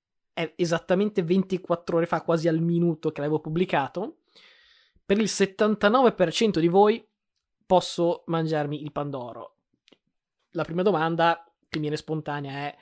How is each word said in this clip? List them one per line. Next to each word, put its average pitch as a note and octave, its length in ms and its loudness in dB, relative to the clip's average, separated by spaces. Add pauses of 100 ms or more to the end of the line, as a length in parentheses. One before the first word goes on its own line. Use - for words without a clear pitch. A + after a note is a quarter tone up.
(320)
è E3 220 -6
esattamente F3+ 680 0
ventiquattro F3 720 0
ore E3 100 2
fa, E3 160 -2
quasi E3 240 0
al D#3+ 140 2
minuto E3+ 500 0
che D3+ 100 -6
l'avevo D3 200 -2
pubblicato. F3 800 -4 (840)
Per G3+ 140 2
il A3 100 2
settantanove G#3 840 2
per E3 200 0
cento G#3 280 0
di E3 80 4
voi G#3 360 4 (600)
posso F3 600 0
mangiarmi D#3 560 -4
il D3 100 -12
Pandoro. B2 640 -10 (920)
La D#3+ 140 -4
prima E3 180 -4
domanda E3 600 2 (240)
che - 100 -8
mi D#3 60 -4
viene D3+ 140 -4
spontanea D3 560 -8
è: C#3+ 300 -10